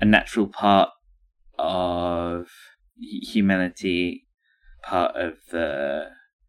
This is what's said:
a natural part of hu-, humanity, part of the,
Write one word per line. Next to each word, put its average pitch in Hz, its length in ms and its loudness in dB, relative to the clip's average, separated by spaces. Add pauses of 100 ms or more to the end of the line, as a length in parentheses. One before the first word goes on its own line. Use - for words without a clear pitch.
a - 20 4
natural 107 440 4
part 98 420 4 (680)
of 87 920 -2 (500)
hu-, - 340 -12
humanity, 92 960 0 (560)
part - 340 -2
of 80 200 -6 (140)
the, 73 580 -4 (400)